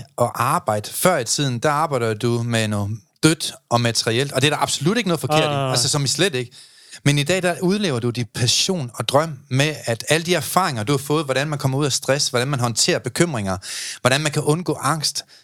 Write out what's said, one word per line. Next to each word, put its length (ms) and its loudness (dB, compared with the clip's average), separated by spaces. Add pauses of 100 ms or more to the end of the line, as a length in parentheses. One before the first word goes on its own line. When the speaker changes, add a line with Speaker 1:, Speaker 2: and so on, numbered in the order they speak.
(220)
Speaker 1:
at 140 2
arbejde? 560 0
Før 280 2
i 60 -2
tiden, 340 -2
der 120 0
arbejder 440 0
du 280 0
med 260 0
noget 220 -2 (320)
dødt 300 2 (160)
og 120 2
materielt, 520 0
og 100 0
det 40 4
er 100 2
der 60 -4
absolut 340 0
ikke 120 0
noget 120 0
forkert 220 2
i. 40 2
Speaker 2:
Ah. 240 0
Speaker 1:
Altså, 180 0
som 160 -2
i 40 -2
slet 260 0
ikke. 180 -6 (520)
Men 140 4
i 40 4
dag, 200 2
der 200 0
udlever 380 0
du 100 0
din 240 -2
passion 600 0
og 140 -6
drøm 300 0 (100)
med, 260 2 (100)
at 240 -4
alle 180 2
de 80 2
erfaringer, 500 0
du 80 0
har 60 2
fået, 260 -2
hvordan 240 0
man 100 -4
kommer 200 0
ud 60 0
af 80 0
stress, 360 0
hvordan 200 0
man 120 -2
håndterer 380 2
bekymringer, 580 0 (440)
hvordan 200 4
man 120 0
kan 100 0
undgå 320 0
angst. 500 -2 (200)